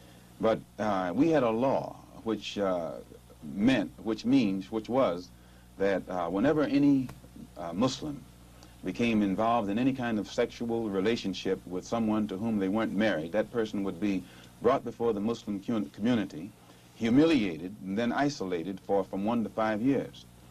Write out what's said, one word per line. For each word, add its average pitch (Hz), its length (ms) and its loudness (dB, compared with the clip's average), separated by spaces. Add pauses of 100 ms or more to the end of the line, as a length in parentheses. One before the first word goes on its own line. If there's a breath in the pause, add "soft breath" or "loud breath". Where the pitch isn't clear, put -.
(400 loud breath)
But, 110 200 2 (180)
uh, 95 380 0
we 147 140 4
had 156 120 4
a 120 80 4
law 113 460 0 (300)
which, - 340 -4
uh, 90 320 0 (640)
meant, 110 360 2 (120)
which 110 200 -2
means, 104 480 2
which 110 160 -4
was 107 440 0 (480 loud breath)
that, 95 280 0
uh, 90 200 -2
whenever 127 340 2
any, 139 480 4 (480)
uh, 85 160 -8
Muslim 131 500 -2 (600 loud breath)
became 107 400 2
involved 107 480 2
in 107 80 0
any 131 140 2
kind 120 260 -2
of 95 120 -6
sexual 117 600 -2
relationship 95 760 0
with 90 220 -8
someone 107 400 0
to 92 100 -6
whom 110 220 0
they 95 100 2
weren't 107 260 0
married, 90 360 0
that 107 200 -2
person 110 320 -2
would 92 160 -4
be 98 220 0 (400 loud breath)
brought 123 240 2
before 117 260 -2
the 101 80 -2
Muslim 104 400 -4
cu-, 107 360 -2
community, 107 560 -2 (460 loud breath)
humiliated, 113 760 4 (100)
and 95 120 -2
then 120 160 0
isolated 95 680 -2
for 101 240 0
from 98 220 -4
one 117 180 0
to 101 60 -4
five 110 320 -2
years. 123 420 0 (280 loud breath)